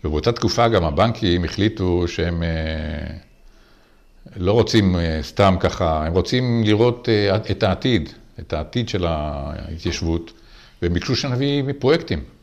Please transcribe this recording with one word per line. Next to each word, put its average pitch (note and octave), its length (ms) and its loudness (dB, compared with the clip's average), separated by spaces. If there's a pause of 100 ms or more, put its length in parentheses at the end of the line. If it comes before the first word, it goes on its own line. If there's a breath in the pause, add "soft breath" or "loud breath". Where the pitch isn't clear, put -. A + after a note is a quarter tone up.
ובאותה D2+ 280 0
תקופה A#2+ 360 0
גם G#2 160 2
הבנקים G2 600 2
החליטו F2+ 640 0
שהם, E2+ 360 -2
אה, E2 60 -2 (1900 soft breath)
לא F#2 160 0
רוצים, G#2+ 440 4
אה, E2 260 0
סתם F#2+ 380 4
ככה, D#2+ 480 0
הם E2+ 60 -2
רוצים A#2 520 0
לראות, A#2 440 2
אה, G2+ 260 2
את G#2 280 -2
העתיד, F#2+ 460 0 (300)
את - 140 -8
העתיד E2 360 -4
של F#2 180 -2
ההתיישבות, D#2+ 1300 -4 (480 soft breath)
והם - 120 0
ביקשו - 220 0
שנביא C#3 480 -2 (160)
פרויקטים. B2+ 440 0 (200)